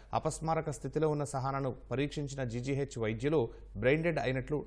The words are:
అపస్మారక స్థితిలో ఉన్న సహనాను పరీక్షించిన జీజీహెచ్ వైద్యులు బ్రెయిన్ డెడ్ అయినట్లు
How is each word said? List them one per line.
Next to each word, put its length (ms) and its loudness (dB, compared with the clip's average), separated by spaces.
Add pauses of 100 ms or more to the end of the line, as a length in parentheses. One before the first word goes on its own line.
(140)
అపస్మారక 560 0
స్థితిలో 400 0
ఉన్న 140 0
సహనాను 520 -2 (160)
పరీక్షించిన 520 -2
జీజీహెచ్ 560 -2
వైద్యులు 500 2 (280)
బ్రెయిన్ 260 4
డెడ్ 160 2
అయినట్లు 480 -2